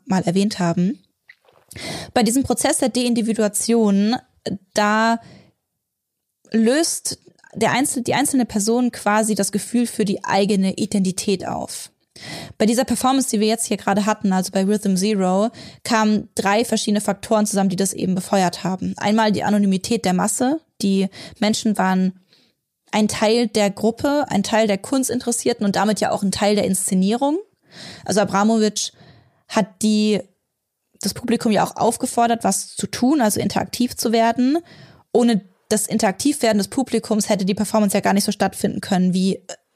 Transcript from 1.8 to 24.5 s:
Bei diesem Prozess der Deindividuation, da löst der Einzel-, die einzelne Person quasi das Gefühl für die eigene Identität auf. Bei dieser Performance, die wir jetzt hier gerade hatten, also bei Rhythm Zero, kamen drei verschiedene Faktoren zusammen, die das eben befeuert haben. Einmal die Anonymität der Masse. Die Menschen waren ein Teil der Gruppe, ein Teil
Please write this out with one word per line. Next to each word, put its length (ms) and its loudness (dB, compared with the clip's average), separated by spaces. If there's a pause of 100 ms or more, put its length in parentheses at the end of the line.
Bei 100 2
diesem 200 2
Prozess 340 0
der 140 0
Deindividuation, 1300 2 (580)
da 440 2 (1300)
löst 680 0 (360)
der 180 0
Einzel-, 300 -2
die 120 -2
einzelne 320 0
Person 460 0
quasi 420 0
das 180 -2
Gefühl 340 -2
für 180 -2
die 200 -4
eigene 500 2
Identität 720 -2
auf. 440 -10 (640)
Bei 80 0
dieser 200 2
Performance, 440 0
die 120 0
wir 60 2
jetzt 200 0
hier 100 -2
gerade 300 0
hatten, 260 0
also 180 0
bei 140 0
Rhythm 320 0
Zero, 540 0 (340)
kamen 500 0
drei 300 2
verschiedene 380 -2
Faktoren 440 0
zusammen, 220 0
die 80 -2
das 160 0
eben 220 -2
befeuert 500 -2
haben. 320 -4
Einmal 360 2
die 120 -2
Anonymität 600 0
der 80 2
Masse. 460 0 (200)
Die 280 0 (320)
Menschen 360 0
waren 440 0 (720)
ein 180 2
Teil 400 2
der 220 0
Gruppe, 580 0
ein 140 0
Teil 240 2